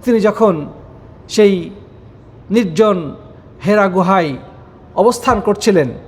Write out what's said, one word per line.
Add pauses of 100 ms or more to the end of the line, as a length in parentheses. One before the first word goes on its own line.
তিনি
যখন (600)
সেই (800)
নির্জন (500)
হেরা
গুহায় (600)
অবস্থান
করছিলেন। (200)